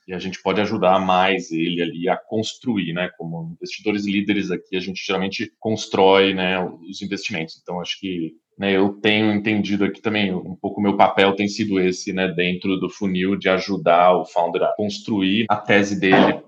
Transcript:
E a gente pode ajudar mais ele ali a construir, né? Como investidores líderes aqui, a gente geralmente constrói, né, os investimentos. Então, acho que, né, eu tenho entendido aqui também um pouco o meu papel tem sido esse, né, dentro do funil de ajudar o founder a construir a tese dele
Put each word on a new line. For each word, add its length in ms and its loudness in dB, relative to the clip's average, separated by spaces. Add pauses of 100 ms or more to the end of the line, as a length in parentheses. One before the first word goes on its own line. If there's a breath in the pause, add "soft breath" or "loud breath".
E 80 -10
a 20 -6
gente 240 -8
pode 180 0
ajudar 400 2
mais 520 0
ele 320 -2
ali 260 -4
a 80 0
construir, 760 -4
né? 220 -4
Como 400 -10
investidores 520 -6
líderes 420 -2
aqui, 260 -6
a 40 -2
gente 260 -8
geralmente 540 -4
constrói, 720 4
né, 260 0 (300)
os 140 -12
investimentos. 580 -6
Então, 180 -8
acho 200 -8
que, 340 -6 (260)
né, 160 2
eu 140 4
tenho 420 2
entendido 540 0
aqui 160 -4
também 320 0
um 220 -8
pouco 240 -6
o 40 0
meu 120 2
papel 400 4
tem 120 0
sido 320 -2
esse, 340 -2
né, 140 0
dentro 500 -2
do 120 -4
funil 460 -2
de 140 0
ajudar 680 4
o 100 0
founder 360 -2
a 140 0
construir 760 -2
a 60 0
tese 440 2
dele 340 4 (140)